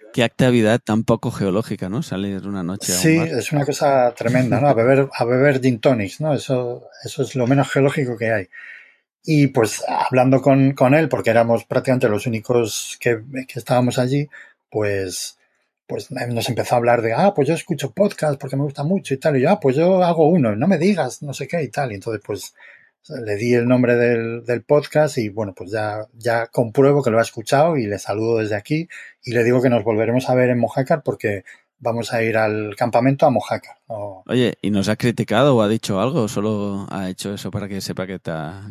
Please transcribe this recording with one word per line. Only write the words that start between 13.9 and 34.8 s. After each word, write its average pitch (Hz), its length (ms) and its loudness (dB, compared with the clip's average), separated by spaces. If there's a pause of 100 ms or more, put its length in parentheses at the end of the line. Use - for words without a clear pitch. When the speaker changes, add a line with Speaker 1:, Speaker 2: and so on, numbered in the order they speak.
Speaker 2:
allí, 143 280 -2 (400)
pues, 101 720 -4 (480)
pues - 240 -10
nos 120 380 -4
empezó 110 260 -2
a 120 40 4
hablar 120 240 4
de, 113 100 0
"Ah, 180 240 2
pues 139 100 2
yo 160 80 2
escucho 147 380 -6
podcast 160 480 -2
porque 135 160 -8
me 139 80 0
gusta 143 180 -6
mucho 170 320 -4
y 135 40 -2
tal". 151 180 0
Y 123 60 2
yo, 151 80 4
"Ah, 202 100 -2
pues 131 160 2
yo 180 260 4
hago 165 260 4
uno, 131 280 2
no 127 100 0
me 196 120 4
digas, 160 440 0
no 143 120 -10
sé 139 120 -8
qué 170 160 -4
y 123 60 -6
tal". 127 240 -6
Y 101 40 -8
entonces, 104 300 -6
pues, - 280 -8 (720)
le 104 120 -4
di 120 180 2
el 120 120 2
nombre 123 300 4
del, 117 480 0
del 117 200 -2
podcast 147 520 2
y, 107 140 -2
bueno, 101 260 -6
pues 92 140 -16
ya, 107 420 -6
ya 113 360 -2
compruebo 139 540 2
que 127 80 -4
lo 113 80 2
ha 117 40 6
escuchado 143 560 0
y 110 80 -2
le 101 120 -4
saludo 110 400 -2
desde 107 160 -2
aquí 151 320 -4 (380)
y 117 80 -8
le 117 120 2
digo 123 180 4
que 127 80 4
nos 117 120 2
volveremos 113 460 0
a 127 60 0
ver 127 160 4
en 123 80 0
Mojácar 135 440 -2
porque 101 420 -4 (340)
vamos 117 340 -4
a 117 100 -2
ir 113 140 0
al 107 400 -2
campamento 127 480 2
a 147 60 6
Mojácar, - 460 -4 (120)
¿no? 104 380 -12
Speaker 1:
Oye, 120 340 0
¿y 98 100 -2
nos 98 200 0